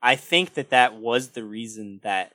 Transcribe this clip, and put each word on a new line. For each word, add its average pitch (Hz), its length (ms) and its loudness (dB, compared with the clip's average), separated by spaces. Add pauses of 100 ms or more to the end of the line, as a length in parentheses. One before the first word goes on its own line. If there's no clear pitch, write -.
I 127 140 4
think 175 380 0
that 143 140 -6
that 123 280 4
was 117 340 -2
the 117 140 -12
reason 107 580 -14
that 95 320 -4